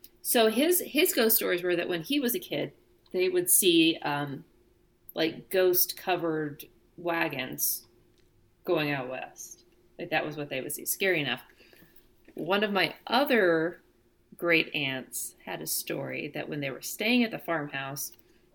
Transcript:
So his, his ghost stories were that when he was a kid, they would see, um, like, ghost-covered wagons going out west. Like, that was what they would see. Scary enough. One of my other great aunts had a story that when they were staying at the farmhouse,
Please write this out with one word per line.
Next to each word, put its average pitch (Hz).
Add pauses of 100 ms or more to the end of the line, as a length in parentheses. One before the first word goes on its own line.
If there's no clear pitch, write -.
(220)
So 220
his, 311
his 311
ghost 226
stories 185
were 180
that 170
when 175
he 285
was 233
a 180
kid, 143 (400)
they 185
would 180
see, 165
um, 143 (680)
like, 165
ghost-covered 170 (320)
wagons 160 (800)
going 156
out 131
west. - (340)
Like, 170
that 156
was 151
what 143
they 131
would 117
see. -
Scary 180
enough. 127 (920)
One 185
of 202
my 180 (120)
other 190 (540)
great 170
aunts 135 (100)
had 175
a 156
story 139
that 151
when 151
they 139
were 123
staying 240
at 220
the 147
farmhouse, 143 (420)